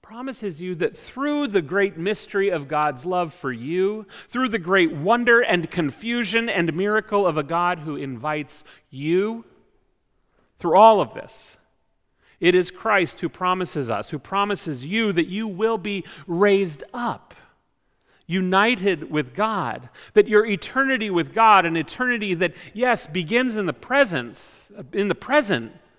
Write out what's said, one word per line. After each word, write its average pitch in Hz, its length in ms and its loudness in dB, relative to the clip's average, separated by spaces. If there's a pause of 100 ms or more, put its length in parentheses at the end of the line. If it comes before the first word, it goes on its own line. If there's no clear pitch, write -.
promises 220 600 -10
you 180 140 -6
that 156 200 -2
through 294 520 -4
the 196 140 2
great 185 360 0
mystery 196 500 -2
of 151 220 -2
God's 151 360 -2
love 180 280 -2
for 135 180 -6
you, 185 540 -2 (240)
through 254 200 -2
the 214 80 -2
great 175 380 2
wonder 233 460 4
and 175 280 0
confusion 226 760 -2
and 170 260 0
miracle 202 540 0
of 156 100 0
a 151 60 -2
God 170 360 -2
who 147 180 -8
invites 147 680 -8 (260)
you, 185 540 -2 (1160)
through 170 180 2
all 214 240 8
of 117 120 -4
this, - 440 -16 (840)
it 175 160 4
is 180 160 2
Christ 196 480 0
who 170 80 -4
promises 180 600 -2
us, 104 220 -4
who 147 80 -8
promises 185 680 -4
you 214 260 0
that 165 160 0
you 208 180 -6
will 220 320 -2
be 196 280 -6 (200)
raised 185 680 2
up, 240 400 -8 (960)
united 190 800 0
with 139 240 -2
God, 180 540 -4 (260)
that 208 140 6
your 214 180 6
eternity 233 640 -2
with 165 240 -2
God, 214 320 8
an 165 120 0
eternity 214 560 -2
that, 170 200 0 (200)
yes, 233 340 0
begins 214 480 -2
in 202 120 -2
the 160 40 -2
presence, 180 1000 -2 (220)
in 202 160 0
the 180 80 2
present 202 560 0 (260)